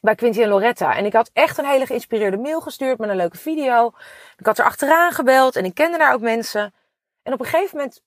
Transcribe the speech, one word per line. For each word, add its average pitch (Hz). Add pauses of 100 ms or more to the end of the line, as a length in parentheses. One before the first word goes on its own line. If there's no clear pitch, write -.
Bij 214
Quinty 233
en 214
Loretta. 196
En 196
ik 208
had 226
echt -
een 294
hele 269
geïnspireerde 214
mail 294
gestuurd 262
met 220
een 196
leuke 175
video. 254 (440)
Ik -
had 214
er -
achteraan 330
gebeld 262
en -
ik 185
kende 330
daar 302
ook 240
mensen. 226 (480)
En 247
op 269
een 247
gegeven 349
moment 277